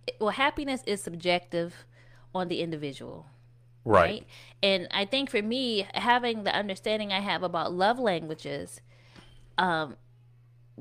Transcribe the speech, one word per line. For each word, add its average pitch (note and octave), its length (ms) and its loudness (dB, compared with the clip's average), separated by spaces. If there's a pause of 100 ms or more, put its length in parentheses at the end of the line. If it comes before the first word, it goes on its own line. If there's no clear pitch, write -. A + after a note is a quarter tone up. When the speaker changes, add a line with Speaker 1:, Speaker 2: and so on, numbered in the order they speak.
(200)
Speaker 1:
well, G#3 100 2
happiness C4+ 560 0
is G3+ 140 -2
subjective F3 840 -2 (480)
on F#3 140 -2
the E3+ 120 -2
individual. D3+ 680 -8 (600)
Speaker 2:
Right. G2 180 10
Speaker 1:
Right? - 220 0 (360)
And G3 280 2
I G3+ 160 0
think C4+ 240 -2
for G#3+ 100 0
me, A3+ 540 -2
having A#3 500 0
the - 100 0
understanding G#3 560 -2
I G3 100 0
have F3+ 220 -2
about E3+ 300 -2
love G3 260 2
languages, D#3+ 840 -4 (760)
um, D#3+ 400 0 (840)